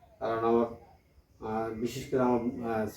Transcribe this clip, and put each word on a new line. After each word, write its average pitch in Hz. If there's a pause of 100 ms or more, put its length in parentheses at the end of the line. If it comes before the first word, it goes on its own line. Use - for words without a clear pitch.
(200)
কারণ 113
আমার, 117 (760)
আহ, 110
বিশেষ 117
করে 131
আমার, 123
আহ, 113